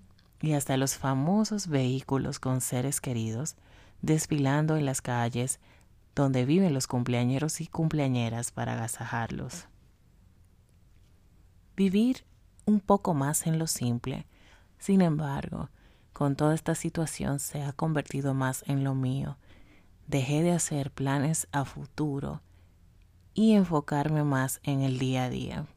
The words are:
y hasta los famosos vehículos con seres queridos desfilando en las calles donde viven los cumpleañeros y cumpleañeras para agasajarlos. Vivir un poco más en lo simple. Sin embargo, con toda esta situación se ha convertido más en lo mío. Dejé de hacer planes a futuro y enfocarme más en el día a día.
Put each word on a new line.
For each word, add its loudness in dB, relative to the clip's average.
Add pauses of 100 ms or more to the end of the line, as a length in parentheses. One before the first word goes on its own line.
(420)
y 0
hasta 0
los 0
famosos 0
vehículos 0
con -2
seres -2
queridos -4 (460)
desfilando 2
en 0
las -2
calles -2 (560)
donde 2
viven 4
los -2
cumpleañeros 0
y -8
cumpleañeras 0
para -4
agasajarlos. -6 (2000)
Vivir 2 (400)
un 6
poco 2
más 0
en 2
lo 0
simple. -2 (520)
Sin 4
embargo, 0 (420)
con 0
toda 4
esta -2
situación -4
se -6
ha -4
convertido -2
más -2
en 0
lo 0
mío. -2 (680)
Dejé 0
de 4
hacer -2
planes 0
a 0
futuro -6 (880)
y 6
enfocarme 2
más 0
en 0
el 0
día 0
a -4
día. -6 (100)